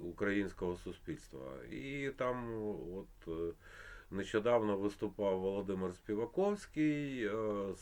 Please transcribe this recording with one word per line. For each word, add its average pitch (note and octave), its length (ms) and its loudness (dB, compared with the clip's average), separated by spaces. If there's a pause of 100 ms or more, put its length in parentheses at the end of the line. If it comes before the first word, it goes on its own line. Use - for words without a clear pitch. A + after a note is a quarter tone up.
(100)
українського G2 680 0
суспільства. D2 760 -10 (200)
І C#3 460 -4
там, A#2+ 460 0 (320)
от, - 320 -10
е, E2 260 -2 (580)
нещодавно G#2+ 640 4
виступав G2 640 2
Володимир F#2+ 540 0
Співаковський, D3 1300 0
е, G2+ 60 2 (500)